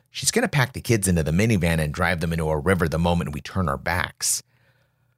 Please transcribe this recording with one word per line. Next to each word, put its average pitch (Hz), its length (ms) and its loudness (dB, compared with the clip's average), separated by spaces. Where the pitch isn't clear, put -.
she's - 200 -4
gonna 233 160 0
pack 131 260 2
the 85 80 -12
kids 104 260 2
into 85 160 4
the 78 80 0
minivan 87 480 2
and 76 140 -2
drive 87 260 0
them 82 140 -2
into 80 160 -2
a 78 100 0
river 85 280 2
the 78 120 -2
moment 87 340 0
we 73 80 -8
turn 90 280 -4
our 69 80 -2
backs. - 680 -4